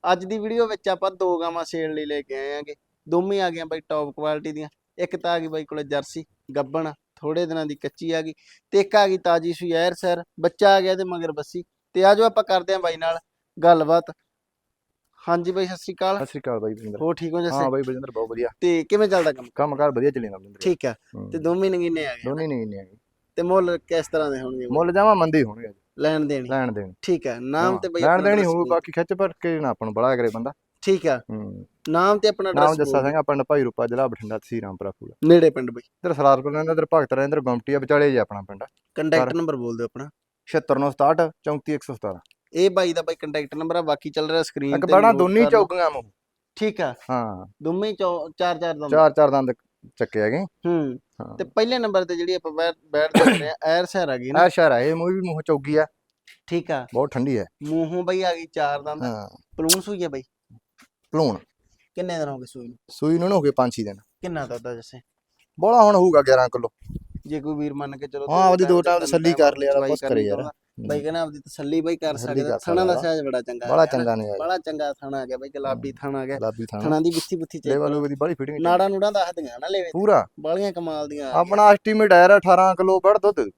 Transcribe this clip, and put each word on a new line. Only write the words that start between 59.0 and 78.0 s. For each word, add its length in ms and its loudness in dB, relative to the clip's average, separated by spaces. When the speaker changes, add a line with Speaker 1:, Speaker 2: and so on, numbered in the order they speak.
Speaker 2:
ਹਾਂ। 260 -8
Speaker 1:
ਪਲੂਣ 240 0
ਸੂਈ 220 -8
ਆ 60 -6
ਬਾਈ? 140 -10
Speaker 2:
ਪਲੂਣ। 240 0
Speaker 1:
ਕਿੰਨੇ 240 -6
ਦਿਨ 100 -4
ਹੋ 100 -10
ਗਏ 80 -16
ਸੂਈ 220 -18
ਨੂੰ? 80 -20
Speaker 2:
ਸੂਈ 280 0
ਨੂੰ 140 0
ਹੋ 80 2
ਗਏ 100 2
ਪੰਜ 220 0
ਛੇ 100 -6
ਦਿਨ। 140 -8
Speaker 1:
ਕਿੰਨਾ 500 -12
ਦੁੱਧ 200 -12
ਆ 80 -10
ਜੱਸੇ? 260 -20
Speaker 2:
ਬੋਲਾ 220 6
ਹੁਣ 120 8
ਹੋਊਗਾ 280 6
ਗਿਆਰਾਂ 260 4
ਕਿਲੋ। 200 -6
Speaker 1:
ਜੇ 140 -8
ਕੋਈ 140 -6
ਵੀਰ 200 -6
ਮੰਨ 220 -10
ਕੇ 100 -14
ਚਲੋ 240 -10
Speaker 2:
ਹਾਂ, 160 4
Speaker 1:
ਦੋ 60 8
Speaker 2:
ਆਪਦੀ 120 4
Speaker 1:
ਟਾਈਮ 120 4
Speaker 2:
ਦੋ 60 4
ਟਾਈਮ 160 2
Speaker 1:
ਤਿੰਨ 80 -2
Speaker 2:
ਤਸੱਲੀ 260 2
Speaker 1:
ਟਾਈਮ 180 6
Speaker 2:
ਕਰ 80 -6
ਲਿਆ, 140 2
Speaker 1:
ਚਵਾਈ 180 2
Speaker 2:
ਬਸ 100 0
Speaker 1:
ਕਰਨੀ 140 0
Speaker 2:
ਕਰੇ 80 2
ਯਾਰ। 200 -2
Speaker 1:
ਚਾਹੁੰਦਾ, 460 -14
ਬਾਈ 120 -2
ਕਹਿੰਦਾ 200 -4
ਆਪਦੀ 180 -8
ਤਸੱਲੀ 420 -4
ਬਾਈ 160 -2
ਕਰ 180 -4
Speaker 2:
ਤਸੱਲੀ 260 -2
Speaker 1:
ਸਕਦਾ। 100 -2
Speaker 2:
ਕਰ 80 0
Speaker 1:
ਥਣਾ 260 0
ਦਾ 100 2
Speaker 2:
ਸਕਦਾ। 80 -2
Speaker 1:
ਸਾਈਜ਼ 200 -2
ਬੜਾ 200 -4
ਚੰਗਾ 240 -10
Speaker 2:
ਬੜਾ 160 4
Speaker 1:
ਆ 40 6
ਗਿਆ 120 -2
Speaker 2:
ਚੰਗਾ 180 0
Speaker 1:
ਨਾ। 60 -4
Speaker 2:
ਨੇ 60 -6
ਯਾਰ। 100 -6
Speaker 1:
ਬੜਾ 200 -2
ਚੰਗਾ 340 -6
ਥਣਾ 280 -10
ਆ 60 -10
ਗਿਆ 100 -8
ਬਾਈ, 120 -14
ਗੁਲਾਬੀ 420 -6
Speaker 2:
ਹੂੰ। 120 -16
Speaker 1:
ਥਣਾ 180 -6
ਆ 60 -6
ਗਿਆ। 100 -6
Speaker 2:
ਗੁਲਾਬੀ 280 -6
ਥਣਾ। 160 -10
Speaker 1:
ਥਣਾ 200 0
ਦੀ 100 2
ਵਿੱਥੀ 260 -6
ਬੁੱਥੀ 220 -10
ਚੈੱਕ 140 -4
Speaker 2:
ਲੇਵਾ 140 0
Speaker 1:
ਕਰੋ। 80 -2
Speaker 2:
ਲੂਵਾ 140 -2